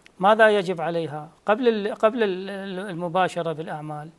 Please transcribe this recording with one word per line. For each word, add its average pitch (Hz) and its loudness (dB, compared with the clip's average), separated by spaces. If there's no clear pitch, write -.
ماذا 220 6
يجب 190 0
عليها؟ 156 -4
قبل 233 2
ال-، 208 0
قبل 226 2
ال-، 196 -6
المباشرة 170 -2
بالأعمال 151 -10